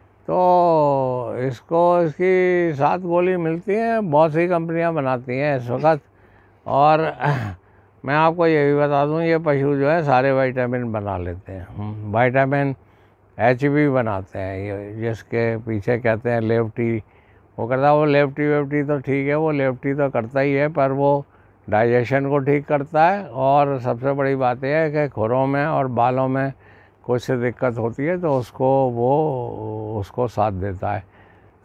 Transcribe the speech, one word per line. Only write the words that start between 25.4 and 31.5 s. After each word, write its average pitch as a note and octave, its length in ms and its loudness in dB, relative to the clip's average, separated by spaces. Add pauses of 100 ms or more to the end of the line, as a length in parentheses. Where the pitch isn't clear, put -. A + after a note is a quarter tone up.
में C#3 200 0
और C#3+ 200 0
बालों B2+ 420 0
में C3+ 240 -2 (520)
कुछ B2 260 -2
दिक्कत A#2+ 480 -2
होती A#2 260 -4
है F3+ 160 -2
तो D3 180 0
उसको, C3 520 0
वो A#2 1080 -4
उसको A#2+ 280 -4
साथ G#2+ 240 0
देता G2 400 -6
है। G2 120 -8 (600)